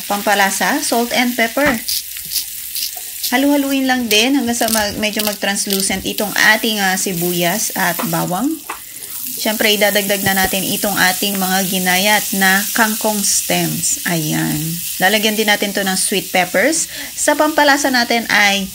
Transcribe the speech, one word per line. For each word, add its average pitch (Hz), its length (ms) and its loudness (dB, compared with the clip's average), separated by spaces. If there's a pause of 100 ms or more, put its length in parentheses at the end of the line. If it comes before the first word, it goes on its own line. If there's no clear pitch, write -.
pampalasa, 202 800 2
salt 240 320 0
and 247 160 2
pepper. 240 480 0 (1500)
Halu-haluin 277 560 2
lang 247 240 0
din 240 240 4
hanggang 240 200 0
sa 233 120 0
mag-, 214 320 -2
medyo 214 240 -2
mag-translucent 196 800 -2
itong 196 280 -4 (200)
ating, 220 320 2
ah, 190 160 0
sibuyas 175 720 0
at 180 240 0 (160)
bawang. 180 400 0 (840)
Siyempre, 220 320 0
idadagdag 202 560 2
na 196 80 2
natin 190 320 0
itong 202 320 -2
ating 190 400 0
mga 185 200 0 (120)
ginayat 190 540 2 (180)
na 190 160 4 (160)
kangkong 214 480 0
stems. 170 880 -2
Ayan. 160 480 0 (400)
Lalagyan 208 400 2
din 214 80 0
natin 208 240 0
to 196 160 -2
ng 185 80 0
sweet 190 400 -2
peppers. 190 560 2 (240)
Sa 294 240 2
pampalasa 294 480 4
natin 240 480 0
ay 202 400 2